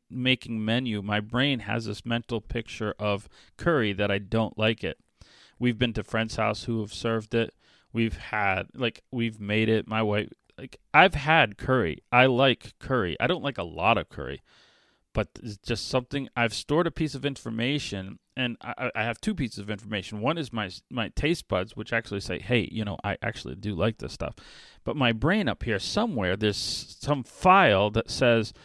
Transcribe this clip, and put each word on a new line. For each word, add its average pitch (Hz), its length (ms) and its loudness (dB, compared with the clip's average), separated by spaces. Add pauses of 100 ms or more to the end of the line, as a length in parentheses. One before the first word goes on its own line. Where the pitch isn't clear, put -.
making 123 560 -2
menu, 113 380 0
my 104 160 -2
brain 120 420 0
has 110 260 -4
this 104 180 -8
mental 117 360 -2
picture - 580 -6
of 104 300 -2 (280)
curry 127 380 2
that 101 160 0
I 101 80 2
don't 110 380 -2
like 110 280 0
it. 80 140 -6 (600)
We've 120 200 0
been 120 160 0
to 104 100 -4
friends' 110 320 -4
house 107 280 -2
who 113 160 -2
have 104 120 -6
served 113 420 -4
it. 113 200 2 (380)
We've 113 240 0
had, 98 580 -2
like, 123 360 -4
we've 113 300 -2
made 107 300 2
it. 110 180 2
My 110 140 0
wife, 104 260 0 (280)
like, - 220 -18 (160)
I've 175 200 8
had 143 420 4
curry. 113 460 0 (100)
I 123 140 8
like 131 520 2
curry. 104 400 -2
I 123 80 0
don't 170 160 -2
like 135 160 -6
a 87 60 -4
lot 87 340 2
of 80 120 -6
curry, 67 320 -10 (680)
but 107 160 -2 (140)
it's 104 140 -10
just - 320 -6
something, 135 480 -4
I've 117 180 2
stored 170 320 0
a 160 60 -4
piece 151 220 -2
of 135 100 -8
information, 117 960 -4 (160)
and 123 280 -4
I, 110 160 -10
I, 123 160 -4
I 110 80 -2
have 117 180 -4
two 214 140 -2
pieces 135 240 -4
of 104 100 -10
information. 104 540 -6
One 160 160 0
is 120 160 -8
my, 104 160 -4 (180)
my 117 220 -4
taste - 380 -2
buds, 95 280 -2
which 110 160 -8
actually 107 280 -2
say, 90 180 -6
"Hey, 107 340 0
you 110 100 -4
know, 101 220 -6
I 101 160 -2
actually - 360 -8
do 98 180 -6
like 104 240 0
this - 160 -10
stuff." - 220 -6 (480)
But 117 120 -2
my 123 160 4
brain 156 380 2
up - 140 -6
here 104 140 0
somewhere, 120 560 0
there's 104 220 2
some - 680 -4
file 123 640 6
that 113 180 -2
says, 117 460 4 (100)